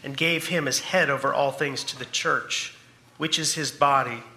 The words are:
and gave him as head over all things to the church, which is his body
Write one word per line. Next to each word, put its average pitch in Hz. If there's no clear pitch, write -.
and 135
gave 165
him 160
as 123
head 175
over 135
all 139
things 139
to -
the 127
church, -
which 156
is 151
his 147
body 131